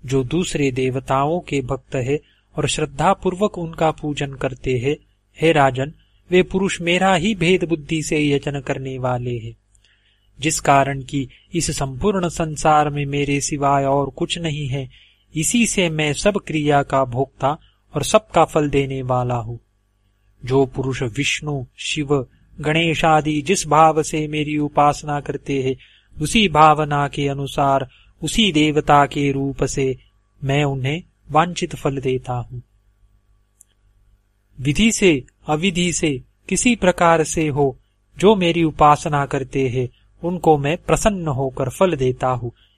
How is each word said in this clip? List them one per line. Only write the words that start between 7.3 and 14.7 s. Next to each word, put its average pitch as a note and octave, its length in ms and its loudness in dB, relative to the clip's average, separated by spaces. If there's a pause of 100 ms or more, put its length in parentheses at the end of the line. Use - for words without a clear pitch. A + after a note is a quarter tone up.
भेद F3 280 2
बुद्धि D#3 400 -4
से D3+ 260 0
यजन C#3+ 300 -2
करने C3 380 -8
वाले B2 400 -4
हैं। A2+ 180 -12 (840)
जिस D3 200 -2
कारण C#3 440 2
कि C3 260 -6 (240)
इस E3 240 -4
संपूर्ण E3+ 520 -2
संसार D3+ 600 0
में C#3+ 160 -4
मेरे C#3+ 360 -2
सिवाय C#3 440 0
और C#3 240 0
कुछ - 280 -6
नहीं D3+ 300 -6
है, C3 420 -10 (260)